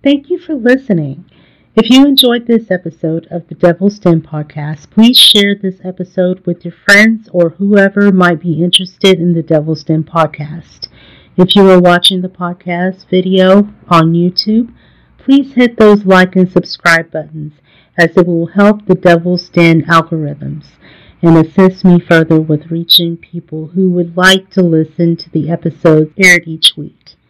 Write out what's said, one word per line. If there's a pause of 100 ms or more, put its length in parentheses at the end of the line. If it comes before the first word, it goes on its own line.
Thank
you
for
listening. (480)
If
you
enjoyed
this
episode
of
the
Devil's
Den
podcast,
please
share
this
episode
with
your
friends
or
whoever
might
be
interested
in
the
Devil's
Den
podcast. (480)
If
you
are
watching
the
podcast
video (140)
on
YouTube, (420)
please
hit
those
like
and
subscribe
buttons, (440)
as
it
will
help
the
Devil's
Den
algorithms (560)
and
assist
me
further
with
reaching
people
who
would
like
to
listen
to
the
episodes
aired
each
week. (140)